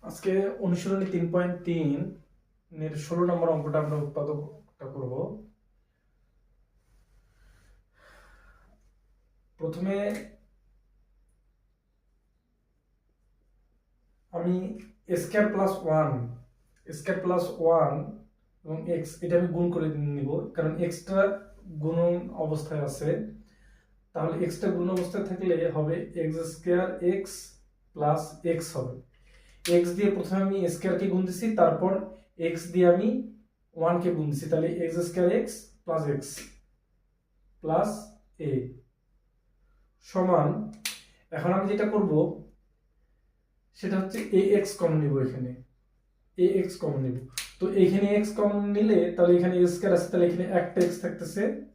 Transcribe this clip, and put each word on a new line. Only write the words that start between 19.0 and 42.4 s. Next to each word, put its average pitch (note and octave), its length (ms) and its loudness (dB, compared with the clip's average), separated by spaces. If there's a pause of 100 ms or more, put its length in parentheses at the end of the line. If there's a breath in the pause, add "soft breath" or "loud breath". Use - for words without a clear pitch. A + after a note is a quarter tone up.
এটা F3 160 -2
আমি F3 180 2
গুণ F3 180 2
করে D#3+ 120 0 (300)
নিব, C#3 140 -4 (260)
কারণ D#3 160 0 (140)
এক্সটা F#3+ 320 -2 (640)
গুণন E3+ 320 2 (300)
অবস্থায় D3+ 440 -4
আছে। D3+ 220 -4 (1040 soft breath)
তাহলে E3 200 -2 (100)
এক্সটা F#3 320 -4
গুণ F3 200 0
অবস্থায় F#3+ 320 -2
থাকলে F3+ 260 0 (220)
হবে D#3 180 0 (280)
এক্স D#3 140 -2 (160)
স্কয়ার F3+ 340 2 (260)
এক্স G3 200 -4 (640)
প্লাস D3 240 2 (320)
এক্স - 240 -4
হবে। B2+ 180 -6 (680 soft breath)
এক্স F3 320 4
দিয়ে G3+ 200 2
প্রথমে F#3 300 -2
আমি G3 100 0 (180)
স্কয়ার F#3 260 -2
কে G3 120 0
গুণ F#3 160 2
দিছি, A3+ 180 -4 (140)
তারপর F3+ 320 4 (540 loud breath)
এক্স E3+ 160 -4 (100)
দিয়ে F3+ 220 6
আমি G#3+ 140 2 (680)
ওয়ান E3 260 2
কে F3+ 140 0
গুণ D3+ 140 -2
দিছি। C#3+ 220 -4
তাহলে D#3+ 160 0 (160)
এক্স E3 120 -4 (120)
স্কয়ার F3+ 200 2 (100)
এক্স - 160 -4 (300)
প্লাস - 180 -2 (120)
এক্স - 160 -6 (1300)
প্লাস D#3+ 260 2 (600)
এ - 20 -2 (1600)
সমান, F3+ 400 2 (840 loud breath)
এখন D#3+ 240 -2
আমি G3+ 140 0
যেটা G#3 240 0
করব F#3+ 180 2 (1700)